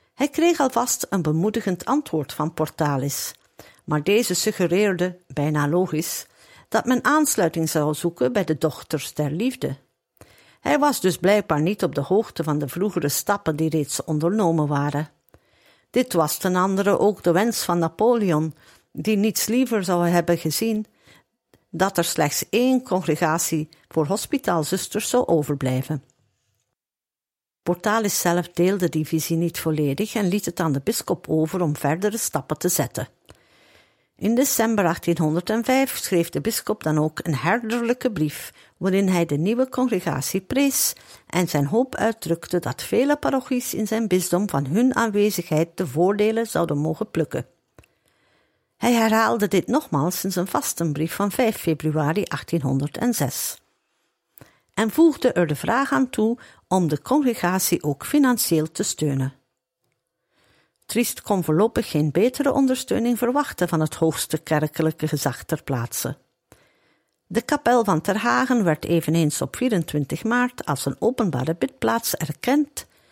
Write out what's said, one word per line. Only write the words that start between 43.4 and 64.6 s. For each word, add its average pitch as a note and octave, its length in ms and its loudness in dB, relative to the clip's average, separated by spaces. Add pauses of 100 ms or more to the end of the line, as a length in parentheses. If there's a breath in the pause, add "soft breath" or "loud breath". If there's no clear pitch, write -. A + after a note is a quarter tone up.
in G#3+ 140 -4
zijn A3 200 -2
bisdom F#3 420 0
van C#3+ 160 -2
hun A#3 300 2
aanwezigheid G3+ 840 0
de F#3 100 -4
voordelen G#3 580 0
zouden E3 320 -2
mogen D#3+ 340 -4
plukken. C#3 340 -4 (1300 soft breath)
Hij A#3+ 160 2
herhaalde A3 540 2
dit F#3 200 2
nogmaals F3+ 560 -2
in G3 80 -4
zijn F3+ 160 -2
vastenbrief D#3+ 680 -2
van G3+ 180 -2
vijf A3+ 260 0
februari D#3 680 0
achttienhonderdzes. - 1400 -4 (1120 loud breath)
En A3 180 0
voegde D#4 400 4
er F3 160 2
de D3 80 0
vraag C4 360 0
aan C4 180 2
toe A3 280 0 (300 loud breath)
om F3+ 200 2
de D3 140 0
congregatie A3+ 840 0
ook D3 220 -2
financieel A#3 640 2
te - 120 -4
steunen. C3+ 500 -2 (1500)
Triest - 360 -2
kon F#3+ 220 0
voorlopig G3 460 2
geen D3+ 220 0
betere B3+ 400 2
ondersteuning B3 640 0
verwachten B3 500 0
van D#3+ 120 0
het D#3 160 0
hoogste - 420 0
kerkelijke D#3 720 -2